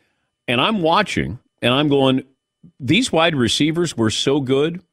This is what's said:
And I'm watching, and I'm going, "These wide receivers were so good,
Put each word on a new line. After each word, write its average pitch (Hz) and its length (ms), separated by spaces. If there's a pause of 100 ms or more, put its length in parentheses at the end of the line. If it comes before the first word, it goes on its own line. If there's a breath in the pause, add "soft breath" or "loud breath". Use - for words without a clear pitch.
(460)
And 123 140
I'm 196 220
watching, 156 580 (200)
and 120 140
I'm 147 140
going, 135 340 (560)
"These 165 320
wide 165 240
receivers 147 640
were 110 140
so 147 300
good, 143 420 (100)